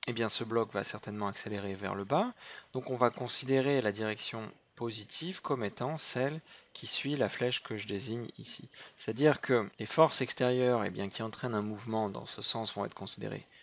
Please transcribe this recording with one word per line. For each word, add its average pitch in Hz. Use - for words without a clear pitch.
eh 123
bien 113
ce -
bloc 113
va 98
certainement 104
accélérer 101
vers 98
le 98
bas. 190
Donc 127
on 127
va 120
considérer 131
la 107
direction 107
positive 117
comme 127
étant 135
celle 143
qui -
suit 143
la 117
flèche 123
que -
je 104
désigne 107
ici. -
C'est-à-dire 135
que 117
les 107
forces -
extérieures, 123
eh 98
bien, 98
qui 104
entraînent 113
un 107
mouvement 107
dans -
ce -
sens 113
vont 101
être 107
considérées 104